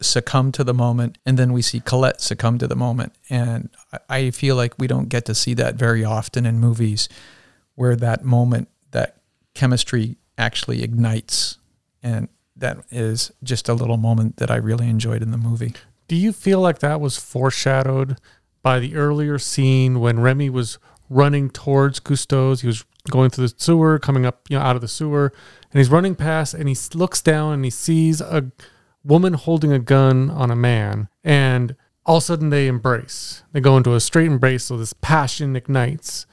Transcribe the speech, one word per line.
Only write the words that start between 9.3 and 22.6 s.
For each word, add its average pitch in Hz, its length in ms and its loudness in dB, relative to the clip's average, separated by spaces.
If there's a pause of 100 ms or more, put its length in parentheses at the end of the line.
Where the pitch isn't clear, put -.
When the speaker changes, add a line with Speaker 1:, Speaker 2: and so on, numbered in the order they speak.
Speaker 1:
chemistry 123 640 -2 (200)
actually 117 460 -4
ignites. 113 760 -2 (460)
And 117 240 -4 (280)
that - 360 -8
is 113 400 -4 (100)
just 123 280 -6
a 117 40 0
little 117 240 -2
moment 110 400 0
that 117 140 -4
I 120 60 0
really 113 320 -2
enjoyed 113 340 -2
in 113 80 -4
the 117 60 -4
movie. 117 360 -4 (340)
Speaker 2:
Do 165 80 -4
you 196 180 0
feel 190 260 0
like 180 200 0
that 151 220 -2
was 139 160 -4
foreshadowed 135 1000 -2 (440)
by 127 180 2
the 131 160 -6
earlier 147 440 -2
scene 131 600 2
when 117 200 2
Remy 131 300 2
was 123 280 -4 (320)
running 143 400 4
towards 139 500 0
Gusteau's? 135 600 0